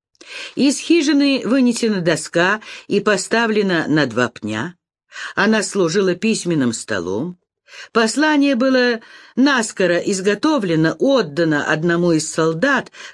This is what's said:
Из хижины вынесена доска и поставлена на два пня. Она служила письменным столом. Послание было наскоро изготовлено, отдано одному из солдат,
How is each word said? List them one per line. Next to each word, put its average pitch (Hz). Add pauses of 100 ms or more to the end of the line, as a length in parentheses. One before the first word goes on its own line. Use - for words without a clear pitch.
(540)
Из 262
хижины 285
вынесена 233
доска 175 (280)
и 202
поставлена 208
на 147
два 117
пня. 110 (580)
Она 214
служила 175
письменным 170
столом. 107 (560)
Послание 277
было 247 (360)
наскоро 220
изготовлено, 190
отдано 165
одному 170
из 156
солдат, 170 (240)